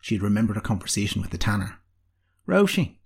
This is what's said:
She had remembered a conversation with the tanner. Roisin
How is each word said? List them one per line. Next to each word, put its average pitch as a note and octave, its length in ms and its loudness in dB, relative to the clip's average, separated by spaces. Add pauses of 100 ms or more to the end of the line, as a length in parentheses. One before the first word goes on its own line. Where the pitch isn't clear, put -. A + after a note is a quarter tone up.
She - 140 -2
had F#2+ 60 -2
remembered G#2 360 2
a G#2+ 40 -4
conversation G2+ 600 -2
with F#2+ 100 -6
the F#2+ 60 -8
tanner. G2+ 420 -2 (680)
Roisin F#3+ 580 2